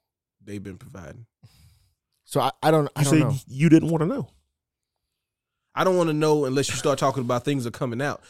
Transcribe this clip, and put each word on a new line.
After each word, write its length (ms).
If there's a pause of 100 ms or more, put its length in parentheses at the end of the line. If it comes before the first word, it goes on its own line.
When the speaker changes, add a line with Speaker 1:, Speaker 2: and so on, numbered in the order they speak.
(440)
Speaker 1:
they've 200
been 140
providing. 480 (1000)
Speaker 2:
So 160
I, 100 (100)
I 100
don't, 240
I 60
Speaker 3:
You 40
Speaker 2:
don't 80
Speaker 3:
said 60 (100)
Speaker 2:
know. 60 (120)
Speaker 3:
you 220
didn't 200
wanna 180
know. 220 (1400)
Speaker 1:
I 120
don't 120
wanna 160
know 320
unless 240
you 60
start 240
talking 240
about 220
things 180
that 120
are 40
coming 220
out. 280